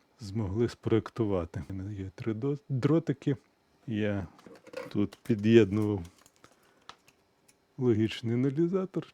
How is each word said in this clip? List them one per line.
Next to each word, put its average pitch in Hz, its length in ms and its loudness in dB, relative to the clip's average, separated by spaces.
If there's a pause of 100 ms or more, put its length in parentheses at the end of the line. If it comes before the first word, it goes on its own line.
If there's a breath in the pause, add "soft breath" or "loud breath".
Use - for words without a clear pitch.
(200)
змогли 107 480 -2
спроєктувати. 101 1040 -2
У 98 40 -8
мене 95 200 -8
є 95 200 -8
три 113 200 -4
до-, 139 240 -4 (100)
дротики. 143 680 0 (500)
Я 104 400 -4 (600)
тут 101 340 -2
під'єднував 104 800 4 (1800 soft breath)
логічний 113 560 0
аналізатор 165 800 -2